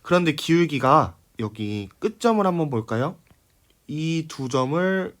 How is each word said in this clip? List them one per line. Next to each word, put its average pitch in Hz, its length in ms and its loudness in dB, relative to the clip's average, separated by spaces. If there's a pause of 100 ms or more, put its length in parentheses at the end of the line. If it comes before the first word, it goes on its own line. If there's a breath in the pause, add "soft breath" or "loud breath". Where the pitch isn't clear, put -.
그런데 175 300 2
기울기가 147 840 2 (240)
여기 104 500 -6 (100)
끝점을 220 460 0
한번 170 240 0
볼까요? 117 480 -4 (720)
이 160 400 -4
두 131 220 -8
점을 175 720 0